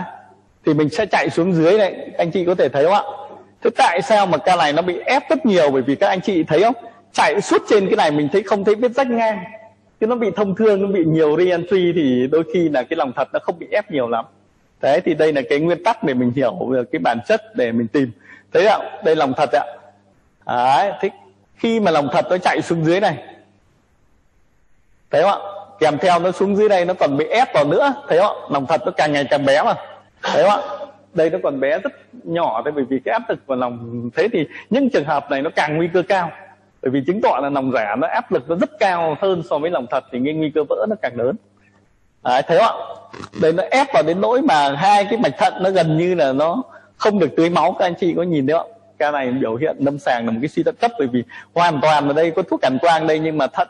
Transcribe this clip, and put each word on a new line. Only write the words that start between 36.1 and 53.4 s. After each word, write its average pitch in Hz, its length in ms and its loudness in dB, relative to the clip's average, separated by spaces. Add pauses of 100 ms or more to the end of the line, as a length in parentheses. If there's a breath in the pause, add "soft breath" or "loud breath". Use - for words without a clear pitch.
Bởi 127 100 -2
vì 135 160 0
chứng 190 140 -2
tỏ 196 200 2
là 139 80 -2
lòng 135 220 -2
giả 110 240 -2
nó 156 120 -2
áp 214 240 -4
lực 147 180 -2
nó 165 60 0
rất 226 240 -4
cao 170 420 0
hơn 190 280 0
so 160 80 -2
với 160 140 -4
lòng 135 200 -4
thật, 135 200 -2
thì 123 140 -6
cái 151 80 -2
nguy 156 160 -2
cơ 151 200 0
vỡ 190 200 -2
nó 220 120 -2
càng 123 140 -6
lớn. 123 200 -2 (880 soft breath)
Đấy, 127 240 2
thấy 170 100 4
không 220 100 6
ạ? - 280 -6 (460)
Đây 165 120 4
nó 180 180 -2
ép 277 220 2
vào 165 100 4
đến 170 180 0
nỗi 240 200 2
mà 147 340 2
hai 202 340 2
cái 226 100 -2
mạch 151 180 0
thận 196 240 2
nó 190 80 2
gần 160 280 2
như 180 180 0
là 139 180 2
nó 165 300 0 (340 loud breath)
không 208 220 2
được 156 180 2
tưới 165 120 4
máu. 170 300 2
Các 190 60 2
anh 175 100 -2
chị 170 220 0
có 165 60 0
nhìn 156 240 0
thấy 156 100 2
không - 100 -4
ạ? - 120 -20 (180)
Ca 147 140 0
này 135 200 -2
biểu 123 240 -2
hiện 151 240 -2
lâm 143 200 -2
sàng 120 260 -2
là 113 60 -2
một 113 100 -2
cái 147 80 -4
suy 165 140 -4
thận 160 120 -2
cấp, 233 240 0
bởi 139 80 0
vì 120 160 -6 (300 loud breath)
hoàn 170 280 2
toàn 151 260 2
ở 143 60 0
đây 165 180 2
có 185 100 -2
thuốc 277 200 -4
cản 131 200 0
quang 160 260 2
đây 156 120 2
nhưng 160 180 -2
mà 135 100 0